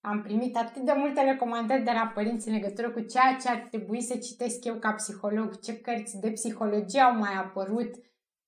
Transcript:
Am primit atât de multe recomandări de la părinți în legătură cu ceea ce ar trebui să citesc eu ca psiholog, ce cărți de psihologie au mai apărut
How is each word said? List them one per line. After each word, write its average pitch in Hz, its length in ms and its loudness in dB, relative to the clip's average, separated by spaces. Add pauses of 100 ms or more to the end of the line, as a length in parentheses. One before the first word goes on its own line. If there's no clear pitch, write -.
Am 208 140 0
primit 226 360 0
atât 233 240 -2
de 285 140 4
multe 277 260 2
recomandări 247 640 2
de 240 80 0
la 226 220 0
părinți 220 340 -2
în 220 60 0
legătură 208 360 -2
cu 226 100 -4
ceea 254 420 4
ce 254 80 0
ar 233 200 -2
trebui 214 320 -4
să 240 140 -4
citesc - 500 -6
eu 226 100 -2
ca 220 180 0
psiholog, 208 680 -4
ce 220 200 -10
cărți 214 400 -6
de 214 120 -2
psihologie 214 680 0
au 247 180 8
mai 202 200 0
apărut 196 580 -4 (520)